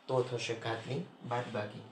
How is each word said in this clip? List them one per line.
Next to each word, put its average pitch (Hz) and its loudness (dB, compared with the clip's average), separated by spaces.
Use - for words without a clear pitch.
તો 131 4
થશે 117 0
ઘાતની 120 0
બાદબાકી. 107 0